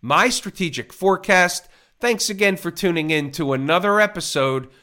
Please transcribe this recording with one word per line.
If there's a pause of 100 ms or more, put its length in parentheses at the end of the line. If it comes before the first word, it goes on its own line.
my
strategic
forecast. (320)
Thanks
again
for
tuning
in
to
another
episode (140)